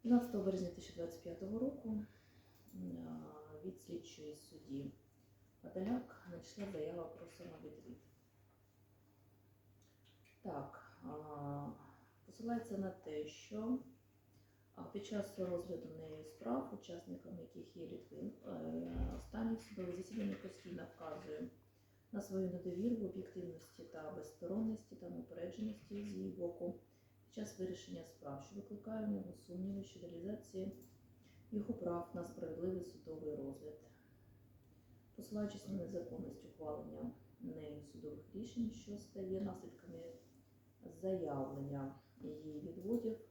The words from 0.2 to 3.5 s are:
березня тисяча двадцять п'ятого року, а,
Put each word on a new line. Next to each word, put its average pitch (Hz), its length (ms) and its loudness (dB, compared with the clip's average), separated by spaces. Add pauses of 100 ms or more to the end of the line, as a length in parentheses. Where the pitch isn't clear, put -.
березня 185 260 8
тисяча - 260 -6
двадцять 170 280 -2
п'ятого 190 360 0
року, 226 460 4 (680)
а, - 40 -8 (880)